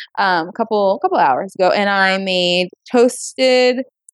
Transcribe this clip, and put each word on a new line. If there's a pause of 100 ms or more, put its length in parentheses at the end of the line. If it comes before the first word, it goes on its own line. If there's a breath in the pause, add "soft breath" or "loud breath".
(200 loud breath)
um,
a
couple,
couple
hours
ago,
and
I
made (220)
toasted (300)